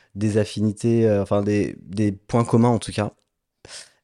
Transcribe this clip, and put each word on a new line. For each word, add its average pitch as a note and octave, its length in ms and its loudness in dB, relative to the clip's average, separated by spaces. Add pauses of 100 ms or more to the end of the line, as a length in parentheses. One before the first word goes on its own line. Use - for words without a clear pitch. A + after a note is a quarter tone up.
(160)
des G#2+ 240 0
affinités, A2 680 0
euh, G2+ 140 2
enfin, G2+ 220 0
des, G2+ 400 0
des G#2 280 -2
points A#2 320 -2
communs, A#2+ 260 4
en A#2 100 2
tout - 120 -10
cas. G#2 200 -4 (920)